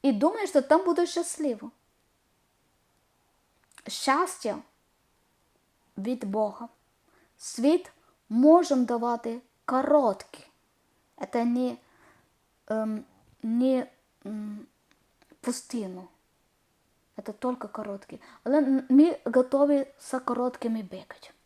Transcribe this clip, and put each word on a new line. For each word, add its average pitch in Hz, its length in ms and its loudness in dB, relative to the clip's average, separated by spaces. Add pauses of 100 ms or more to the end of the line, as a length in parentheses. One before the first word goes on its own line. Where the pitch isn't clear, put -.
І 269 100 2
думаєш, 359 380 0
що 277 120 4
там 320 220 2
буде 339 220 0
щасливо. 269 640 -6 (2250)
Щастя 277 720 -2 (1400)
від 240 260 -6
Бога. 214 440 -6 (720)
Світ 302 540 0 (360)
можем 277 560 6
давати 233 560 -4 (240)
короткі. 269 840 0 (840)
Це 233 120 -2
не, 240 320 -2 (920)
ем, 220 380 -4 (380)
не, 254 440 0 (400)
м, 208 400 -12 (760)
пустину. 185 680 -8 (1160)
Це 220 60 -10
тільки 247 360 -6
короткі. 208 520 -12 (240)
Але 269 140 2
н-, 262 300 2
ми 294 360 6
готові 269 640 2 (140)
за - 180 -8
короткими 240 640 -4
бігати. - 480 -18 (160)